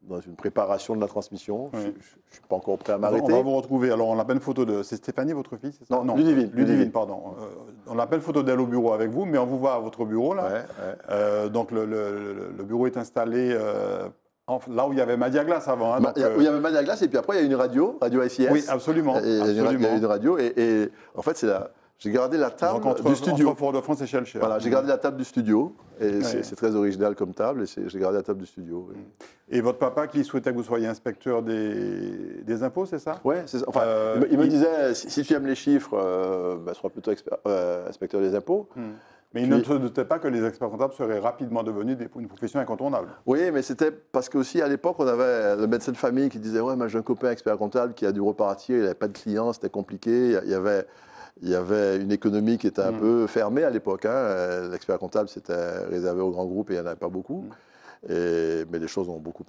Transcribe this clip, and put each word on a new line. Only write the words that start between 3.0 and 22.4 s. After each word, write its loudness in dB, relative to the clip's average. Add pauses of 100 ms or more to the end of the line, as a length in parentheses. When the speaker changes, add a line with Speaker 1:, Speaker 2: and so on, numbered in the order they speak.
Speaker 1:
m'arrêter. 2
Speaker 2:
on 6
va 4
vous 2
retrouver. 2
Alors, 2
on 0
a 0
pas 0
une 2
photo 0
de... 0
c'est -10
Stéphanie, -4
votre -8
fille, -10
c'est -20
ça ? -2
Speaker 1:
Non, 2
Speaker 2:
Non, 0
Speaker 1:
Ludivine, 6
Speaker 2:
Ludivine, 4
Speaker 1:
Ludivine. 4
Speaker 2:
pardon. -4
Euh, -12 (420)
on -8
n'a 2
pas 0
une -2
photo 0
d'elle 2
au 2
bureau 2
avec 0
vous, -2
mais 2
on 2
vous -2
voit 2
à 0
votre -6
bureau, 0
là. -2
Speaker 1:
Ouais, -2
ouais. -8 (140)
Speaker 2:
Euh, 0
donc, -2
le, -2
le, -4
le, -10
le -10
bureau 0
est -4
installé, -2
euh, -2 (400)
en, -2 (120)
là 2
où 0
il 0
y 4
avait 2
Madia 2
Glace 0
avant, 2
hein, 2
Speaker 1:
Ma-, 4
Speaker 2:
donc, 0
Speaker 1:
il 2
y 4
a, 4
Speaker 2:
euh, 2
Speaker 1:
où 6
il 8
y 6
avait 2
Madia 2
Glace, 0
et 4
puis 2
après, 0
il 4
y 4
a 4
une 4
radio, 2
Radio 4
S -2
I 6
S. 6
Speaker 2:
Oui, 4
absolument, 2
Speaker 1:
Et -2
il 2
y 4
a 2
une -
ra-, 4
il 4
y 2
a 4
Speaker 2:
absolument. 4
Speaker 1:
une 2
radio, 2
et, 2
et 4 (260)
en -8
fait, 0
c'est -2
la, 0 (300)
j'ai -6
gardé 2
la 2